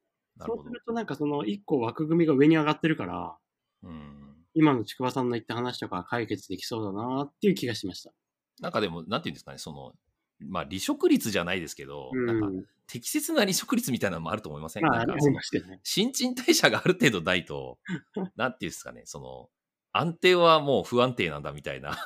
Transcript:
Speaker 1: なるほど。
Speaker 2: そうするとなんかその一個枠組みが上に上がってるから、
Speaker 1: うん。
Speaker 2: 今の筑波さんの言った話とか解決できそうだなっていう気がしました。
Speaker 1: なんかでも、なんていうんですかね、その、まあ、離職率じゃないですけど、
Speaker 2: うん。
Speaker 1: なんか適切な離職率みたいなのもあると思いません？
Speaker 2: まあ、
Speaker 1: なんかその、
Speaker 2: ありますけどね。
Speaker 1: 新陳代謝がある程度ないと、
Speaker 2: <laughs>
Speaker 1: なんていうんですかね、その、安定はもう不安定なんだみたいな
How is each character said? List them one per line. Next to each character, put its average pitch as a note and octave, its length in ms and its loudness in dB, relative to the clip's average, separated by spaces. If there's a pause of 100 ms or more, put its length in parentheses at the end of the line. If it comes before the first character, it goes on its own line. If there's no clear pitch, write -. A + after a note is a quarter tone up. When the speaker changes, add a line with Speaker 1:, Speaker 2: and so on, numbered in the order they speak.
(360)
Speaker 1:
な - 100 -14
る A3+ 60 -4
ほ A#3 60 -6
ど。 - 60 -16
Speaker 2:
そ - 40 -14
う A#3+ 40 -10
す - 20 -10
る - 120 -12
と A#3 60 -4
な A#3 100 -2
ん - 40 -8
か D3 80 -6
そ D3 120 -2
の D3 180 -2
一 G3+ 200 -4
個 C#3+ 160 0
枠 A#2+ 280 -2
組 E3+ 120 4
み D#3+ 60 6
が D3+ 80 6
上 C#3+ 140 8
に D#3+ 80 8
上 D#3 80 4
が D3+ 80 4
っ D3+ 80 -4
て E3 80 2
る D#3 80 2
か G#2 100 -4
ら、 F2 300 -6 (460)
Speaker 1:
う F#2 60 -16
ん。 D2 460 -18 (200)
Speaker 2:
今 D#3 180 6
の A2+ 120 0
筑 - 180 -8
波 B2+ 80 2
さ C3 120 0
ん B2 60 2
の A#2+ 40 2
言 A#2 100 -2
っ - 20 -14
た A#2 100 -8
話 B2 240 -4
と G#2+ 100 -8
か F2 200 -6
解 A#2+ 180 -2
決 - 220 -6
で F#2 80 -8
き - 80 -10
そ A#2 160 -6
う G#2+ 40 -4
だ G2 80 -6
な B2+ 320 -4
っ C#3+ 160 -14
て G#3 80 4
い F#3 40 8
う - 20 4
気 - 120 -4
が A#2+ 80 -2
し - 120 -8
ま F2+ 80 -8
し - 80 -16
た。 - 100 -20 (480)
Speaker 1:
な E3 80 -8
ん E3+ 40 -10
か A2+ 80 0
で G2+ 80 2
も、 E2 140 -8
な G#2 160 -4
ん E3+ 40 -12
て - 60 -8
い D#2+ 40 -6
う - 0 -
ん - 20 -10
で - 60 -20
す - 40 -20
か C#2 80 -16
ね、 C2+ 60 -16
そ - 140 -12
の、 C2+ 200 -16 (480)
ま E2 200 -6
あ、 D2 40 -2
離 F2 140 -6
職 D4 300 2
率 A#3+ 220 4
じ G2 80 2
ゃ E2+ 60 2
な F2 100 0
い F#2+ 60 -2
で D2+ 80 -8
す - 60 -10
け C#2 120 -14
ど、 C2+ 260 -12
Speaker 2:
う C3 40 -4
ん。 B2 100 -2
Speaker 1:
な A#2 60 0
ん G2+ 300 -2
か - 60 -16 (180)
適 - 240 -10
切 D4+ 220 -2
な D4+ 80 2
離 F#3+ 120 2
職 - 240 -2
率 A#3 160 -2
み A2+ 60 0
た G#2 100 0
い - 20 -4
な E2 60 -4
の E2 60 -6
も D#2+ 80 -6
あ - 60 -2
る - 60 -6
と - 60 -10
思 D2 100 -10
い D#2 40 -10
ま D#2+ 60 -8
せ - 120 -8
ん？ E3 40 2
Speaker 2:
ま C#3 100 4
あ、 A2+ 100 0
Speaker 1:
な B2 100 -2
ん - 20 -4
か D3 40 0
そ D3 60 6
の、 - 0 -
Speaker 2:
あ - 40 6
り C3 40 2
ま B2+ 80 -8
す - 80 -10
け - 100 -2
ど - 60 -14
ね。 - 160 -20
Speaker 1:
新 A#3 300 0
陳 B3+ 220 -2
代 E4 200 2
謝 D3 160 6
が A2 80 2
あ - 100 -2
る F#3 60 6
程 D3 160 4
度 F#2 100 0
な F2+ 140 2
い F2+ 100 0
と、 C2+ 400 -10
Speaker 2:
<laughs> F#3 520 -8
Speaker 1:
な A#2+ 120 -2
ん A#2+ 100 -12
て F2+ 80 -6
い - 20 -2
う - 20 -10
ん - 0 -
で - 0 -
す - 140 -14
か B1+ 80 -14
ね、 A#1 140 -20
そ - 140 -14
の、 B1+ 300 -16 (420)
安 E3 240 0
定 F#3 180 6
は E3 260 8
も C#3 220 2
う - 20 -4
不 A#2+ 180 2
安 B2+ 120 2
定 F2+ 160 0
な D2 80 -6
ん D2 40 -10
だ C#2+ 100 -8
み D2 100 -12
た C#2+ 120 -6
い C2+ 60 -12
な C#2+ 120 -8 (140)